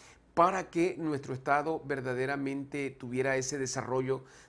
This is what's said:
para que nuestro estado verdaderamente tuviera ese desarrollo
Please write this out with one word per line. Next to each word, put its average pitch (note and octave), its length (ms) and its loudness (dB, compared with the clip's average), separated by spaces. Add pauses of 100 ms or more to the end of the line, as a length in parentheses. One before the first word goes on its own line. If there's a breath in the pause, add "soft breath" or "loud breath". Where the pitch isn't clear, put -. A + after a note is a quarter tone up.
(340 loud breath)
para F#3 380 4
que F3 260 2
nuestro C#3+ 380 -4
estado D3 500 0
verdaderamente C#3 1040 -4
tuviera C3 480 0
ese C3+ 220 -2
desarrollo C3 640 -2 (260 loud breath)